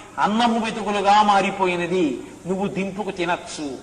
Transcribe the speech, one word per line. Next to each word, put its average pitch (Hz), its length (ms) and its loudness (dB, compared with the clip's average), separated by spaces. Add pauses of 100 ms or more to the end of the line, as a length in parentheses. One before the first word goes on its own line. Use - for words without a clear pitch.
(180)
అన్నము 226 400 2
మెతుకులుగా 208 640 2
మారిపోయినది. 185 1000 2 (240)
నువ్వు 190 200 -2
దింపుకు 190 440 -6
తినచ్చు, 160 720 -6